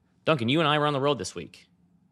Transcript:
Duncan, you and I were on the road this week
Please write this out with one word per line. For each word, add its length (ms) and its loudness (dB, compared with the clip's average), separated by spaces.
Duncan, 240 0
you 100 2
and 80 2
I 100 2
were 80 2
on 60 0
the 80 -2
road 180 0
this 160 -8
week 340 -14